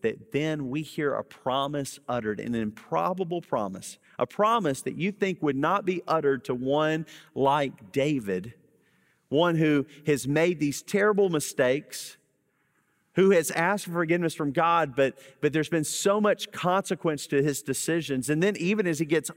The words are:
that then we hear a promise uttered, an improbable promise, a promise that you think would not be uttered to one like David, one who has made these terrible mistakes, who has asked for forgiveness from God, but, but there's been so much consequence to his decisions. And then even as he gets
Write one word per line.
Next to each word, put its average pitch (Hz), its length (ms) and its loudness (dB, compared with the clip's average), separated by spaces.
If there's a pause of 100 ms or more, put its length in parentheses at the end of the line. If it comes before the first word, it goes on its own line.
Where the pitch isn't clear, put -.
that - 280 -4
then 151 380 -2
we 151 140 -6
hear 143 320 -4
a 107 80 -4
promise 139 840 -4
uttered, 110 320 -2
an 117 140 -6
improbable 165 880 -4
promise, 98 560 -6 (220)
a - 80 0
promise 202 560 0
that 131 120 -6
you 180 160 -2
think 190 300 -2
would 147 140 2
not 170 320 0
be 180 200 -2
uttered 143 380 2
to 131 80 -2
one 151 540 0 (260)
like 135 580 0
David, 120 600 -2 (760)
one 165 260 4
who 151 320 2 (180)
has 131 220 0
made 160 320 2
these 143 240 -2
terrible 202 460 2
mistakes, 143 880 -2 (1000)
who 190 160 6
has 170 180 4
asked 185 360 0
for 175 80 -10
forgiveness 170 420 0
from 143 160 -2
God, 165 440 2
but, 135 220 2 (240)
but 147 100 2
there's 151 180 0
been 160 140 0
so 202 380 0
much 208 300 0
consequence 180 760 -2
to 143 160 2
his 143 220 -2
decisions. 139 680 -2
And 156 140 2
then 202 140 0
even 196 280 0
as 160 140 -2
he 170 60 -2
gets 151 320 0